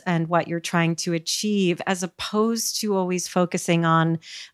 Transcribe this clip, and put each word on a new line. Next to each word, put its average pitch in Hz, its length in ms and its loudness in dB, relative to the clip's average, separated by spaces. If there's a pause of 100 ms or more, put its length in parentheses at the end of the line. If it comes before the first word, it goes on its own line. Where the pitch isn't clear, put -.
and 165 220 0
what 170 180 2
you're 170 140 -4
trying 165 340 2
to 170 200 -4
achieve, 180 760 0
as 185 160 -2
opposed 220 760 -2
to 208 160 0
always 180 320 -2
focusing 170 560 2
on 165 340 4 (340)